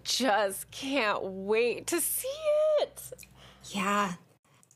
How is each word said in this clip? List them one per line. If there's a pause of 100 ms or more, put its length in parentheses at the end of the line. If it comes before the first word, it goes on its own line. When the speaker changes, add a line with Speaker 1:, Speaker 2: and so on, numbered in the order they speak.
Speaker 1:
just
can't
wait
to
see (540)
it. (720)
Speaker 2:
Yeah. (640)